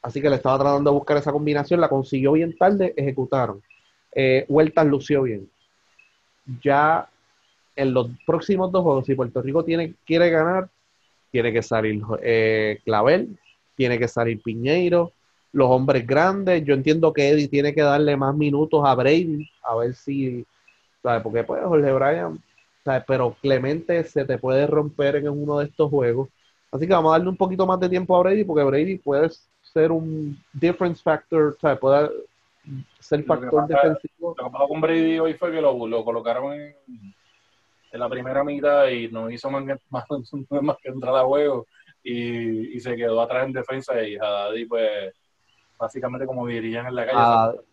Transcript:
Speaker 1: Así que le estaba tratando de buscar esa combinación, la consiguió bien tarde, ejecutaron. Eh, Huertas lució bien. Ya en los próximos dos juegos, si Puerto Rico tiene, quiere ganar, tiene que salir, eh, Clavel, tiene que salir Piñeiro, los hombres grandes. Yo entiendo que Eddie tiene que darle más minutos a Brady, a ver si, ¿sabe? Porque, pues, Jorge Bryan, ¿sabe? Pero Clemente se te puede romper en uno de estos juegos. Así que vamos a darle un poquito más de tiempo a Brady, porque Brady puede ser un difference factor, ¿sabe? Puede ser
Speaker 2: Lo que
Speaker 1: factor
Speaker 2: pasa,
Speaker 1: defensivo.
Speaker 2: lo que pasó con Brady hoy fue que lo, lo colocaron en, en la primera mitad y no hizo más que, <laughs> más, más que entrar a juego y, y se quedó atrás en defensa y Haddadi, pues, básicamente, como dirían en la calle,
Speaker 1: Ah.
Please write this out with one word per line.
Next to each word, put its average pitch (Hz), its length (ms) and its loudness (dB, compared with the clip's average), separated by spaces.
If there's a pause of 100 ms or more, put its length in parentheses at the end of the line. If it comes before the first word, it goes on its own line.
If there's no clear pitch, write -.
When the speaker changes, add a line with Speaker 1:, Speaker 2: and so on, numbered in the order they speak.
Speaker 1:
Así 131 200 -8
que 147 80 4
le 139 60 4
estaba 135 240 2
tratando 143 320 4
de 143 60 4
buscar 143 180 0
esa 143 160 0
combinación, 147 480 0
la 160 80 4
consiguió 135 460 0
bien 165 240 0
tarde, 190 400 2
ejecutaron. 131 640 -2 (500)
Eh, 131 380 2
Huertas 156 360 4
lució 139 380 2
bien. 107 260 -6 (1120)
Ya 151 460 2 (720)
en 135 160 0
los 120 160 0 (180)
próximos 185 440 0
dos 185 120 2
juegos, 135 220 2
si 135 100 0
Puerto 127 260 -4
Rico 135 220 -2
tiene, 165 300 -4 (120)
quiere 165 240 2
ganar, 170 400 0 (600)
tiene 117 220 0
que 113 100 2
salir, 110 380 -2 (200)
eh, 110 640 0
Clavel, 156 560 0 (380)
tiene 123 200 0
que 117 120 0
salir 117 340 -2
Piñeiro, 170 680 0 (400)
los 135 160 4
hombres 127 360 2
grandes. 175 600 2
Yo 143 80 2
entiendo 156 400 2
que 143 160 2
Eddie 147 180 4
tiene 143 260 0
que 151 80 2
darle 143 360 2
más 139 180 0
minutos 151 500 2
a 135 100 4
Brady, 151 540 0 (140)
a 117 140 -4
ver 120 180 -2
si, 131 500 -6 (560)
¿sabe? 117 200 0
Porque, 113 240 -2
pues, - 180 -6
Jorge 151 300 2
Bryan, 160 500 -2 (400)
¿sabe? 131 240 -2
Pero 123 340 -2
Clemente 147 640 -2
se 147 220 -4
te 131 120 -4
puede 131 300 0
romper 147 480 0
en 147 140 -2
uno 147 300 -4
de 147 80 -2
estos 147 220 -2
juegos. 131 380 0 (460)
Así 147 140 -4
que 190 60 4
vamos 160 180 4
a 160 60 6
darle 180 120 2
un 185 80 -6
poquito 185 280 0
más 185 140 0
de 180 100 0
tiempo 185 280 0
a - 20 6
Brady, 196 240 2
porque 156 200 0
Brady 151 340 0
puede 143 320 0 (320)
ser 160 300 0
un 156 460 -6 (160)
difference 170 480 0
factor, 151 580 0
¿sabe? 139 180 2
Puede 143 320 4 (880)
ser 147 200 -2
Speaker 2:
Lo 147 60 -6
que - 20 -12
Speaker 1:
factor 143 400 0
Speaker 2:
pasa, 147 200 4
Speaker 1:
defensivo. 165 500 -4
Speaker 2:
lo 123 80 -10
que 123 60 -8
pasó 143 160 0
con 156 140 -4
Brady 160 380 2
hoy 160 140 0
fue 170 180 -4
que 160 100 -4
lo, 123 260 0
lo 113 180 -4
colocaron 117 480 -4
en, 294 220 -16 (1160)
en 117 80 -14
la 120 100 -4
primera 127 340 -4
mitad 143 440 2
y 120 200 -4
no 113 240 -10
hizo 123 200 -10
más 139 140 -6
que, 139 180 -6
<laughs> - 60 -20
más, 123 160 -8 (560)
más 151 200 -2
que - 80 -12
entrar 131 260 -4
a 131 100 4
juego 139 400 0 (380)
y, 117 720 -6
y 120 40 -10
se 123 160 -8
quedó 117 260 -2
atrás 127 260 -2
en 131 60 -8
defensa 127 500 -6
y 104 120 -8
Haddadi, 104 500 -4
pues, 107 480 -4 (640)
básicamente, 127 480 -8
como 127 220 -6
dirían 117 400 -8
en 123 80 -8
la 117 100 -4
calle, 131 140 -2
Speaker 1:
Ah. 117 340 4 (200)